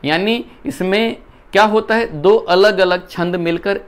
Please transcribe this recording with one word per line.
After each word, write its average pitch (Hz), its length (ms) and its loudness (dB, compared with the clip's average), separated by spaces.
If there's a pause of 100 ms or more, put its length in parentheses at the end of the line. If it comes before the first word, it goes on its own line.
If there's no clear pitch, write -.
यानी 196 380 -2 (220)
इसमें 214 520 -2 (360)
क्या 196 120 4
होता 220 300 0
है? 226 160 0
दो 156 240 2
अलग 190 440 2
अलग 180 300 0
छंद 175 280 -4
मिलकर 175 500 -4